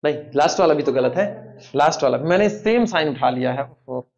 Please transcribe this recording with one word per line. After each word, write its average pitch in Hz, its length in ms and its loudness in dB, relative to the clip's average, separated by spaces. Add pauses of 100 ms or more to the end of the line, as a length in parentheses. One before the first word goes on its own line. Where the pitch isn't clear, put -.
नहीं, 151 120 0 (200)
last 156 240 2
वाला 165 140 4
भी 147 100 0
तो 139 80 0
गलत 127 240 0
है, 196 100 0 (500)
Last 151 280 2
वाला 123 140 2
भी 147 120 -4
मैंने 196 200 2
same 220 360 0
sign 156 240 0
उठा 127 200 0
लिया 127 240 -2
है। 139 100 -4
ओहो। - 360 -10 (180)